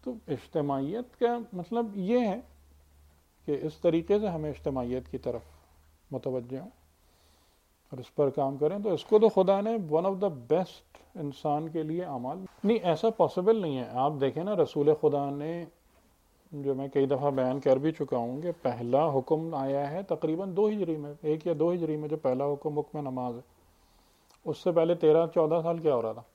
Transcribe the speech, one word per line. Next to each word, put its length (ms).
तो 140
इज्तिमाइयत 920
का 140
मतलब 420
ये 220
है 180
कि 80
इस 140
तरीके 380
से 80
हमें 240
इज्तिमाइयत 560
की 100
तरफ 260
मुतवज्जे 440
हों 120
और 80
इस 100
पर 200
काम 280
करें। 260
तो 100
इसको 260
तो 100
खुदा 320
ने 180
one 260
of 140
the 100
best 500
इंसान 500
के 160
लिए 180
अमाल, 440
नहीं, 140
ऐसा 300
possible 520
नहीं 140
है। 200
आप 160
देखें 320
ना, 100
रसूल 400
खुदा 380
ने, 360
जो 240
मैं 140
कई 180
दफ़ा 220
बयान 300
कर 200
भी 120
चुका 260
हूँ, 240
कि 100
पहला 520
हुक्म 520
आया 320
है 160
तकरीबन 500
दो 140
हिजरी 300
में, 180
एक 220
या 60
दो 180
हिजरी 260
में 120
जो 80
पहला 280
हुक्म, 280
हुक्म 340
नमाज 280
है, 80
उससे 260
पहले 240
तेरह 320
चौदह 340
साल 180
क्या 140
हो 80
रहा 120
था? 220